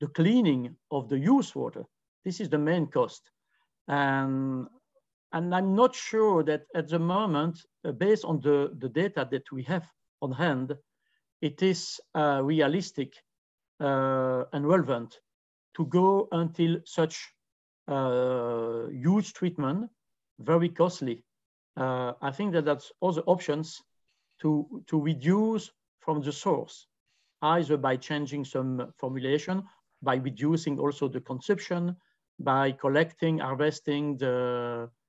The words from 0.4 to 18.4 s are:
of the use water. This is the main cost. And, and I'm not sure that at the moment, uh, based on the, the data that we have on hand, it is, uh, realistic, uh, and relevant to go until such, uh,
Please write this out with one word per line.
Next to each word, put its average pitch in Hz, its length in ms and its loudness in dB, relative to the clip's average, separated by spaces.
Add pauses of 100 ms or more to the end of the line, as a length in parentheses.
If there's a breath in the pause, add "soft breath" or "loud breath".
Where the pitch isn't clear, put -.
of 131 180 -4
the 135 100 0
use 226 340 4
water. 123 300 -6 (400)
This 185 160 -6
is 196 80 -6
the 156 100 0
main 156 300 2
cost. - 420 -2 (600)
And, 139 800 0 (680)
and 175 200 -2
I'm 190 220 2
not 254 200 6
sure 214 480 2
that 151 200 0 (100)
at 160 140 -2
the 165 120 0
moment, 170 600 0 (260)
uh, 151 60 -4
based 208 320 2
on 160 160 0
the, 143 380 2
the 131 100 -6
data 151 440 -2
that 135 200 -6
we 131 120 -8
have 170 220 -4 (360)
on 131 120 -4
hand, 139 420 -2 (680)
it 147 220 -2
is, 185 360 0 (140)
uh, 147 300 2
realistic, 151 720 0 (640)
uh, 131 720 0
and 147 160 -2
relevant 135 500 2 (600)
to 160 80 0
go 190 480 4
until 170 520 0
such, - 460 -2 (560)
uh, 123 1040 0